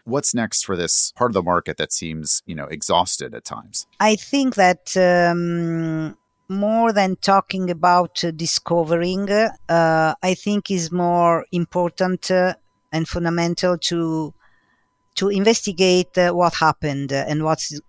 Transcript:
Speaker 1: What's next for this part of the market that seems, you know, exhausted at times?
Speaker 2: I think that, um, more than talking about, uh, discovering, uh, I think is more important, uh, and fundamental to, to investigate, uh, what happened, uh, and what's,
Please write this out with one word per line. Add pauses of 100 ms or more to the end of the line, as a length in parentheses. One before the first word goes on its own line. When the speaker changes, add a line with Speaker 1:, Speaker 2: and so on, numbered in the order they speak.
Speaker 1:
What's
next
for
this
part
of
the
market
that
seems,
you
know,
exhausted
at
times? (140)
Speaker 2:
I
think
that,
um, (320)
more
than
talking
about,
uh,
discovering,
uh, (160)
I
think
is
more
important,
uh, (380)
and
fundamental
to, (840)
to
investigate,
uh,
what
happened,
uh,
and
what's,